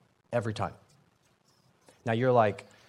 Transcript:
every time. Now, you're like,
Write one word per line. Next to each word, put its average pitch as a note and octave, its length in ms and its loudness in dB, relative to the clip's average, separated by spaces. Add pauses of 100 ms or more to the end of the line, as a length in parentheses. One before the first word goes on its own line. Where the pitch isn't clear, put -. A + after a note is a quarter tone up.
(320)
every A2+ 220 -4
time. G2 200 -6 (1300)
Now, A2+ 60 0
you're B2 180 2
like, G#2+ 320 2 (240)